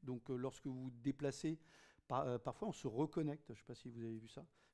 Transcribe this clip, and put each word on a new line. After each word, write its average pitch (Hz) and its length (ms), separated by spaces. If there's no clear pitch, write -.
Donc, 127 260
euh, 131 60
lorsque 127 320
vous 127 240
déplacez, 139 580
par, 127 140
euh, 123 160
parfois 139 320
on - 20
se - 160
reconnecte. 151 640
Je 104 60
sais - 60
pas 127 80
si 120 160
vous 117 100
avez 113 200
vu 113 100
ça. 156 160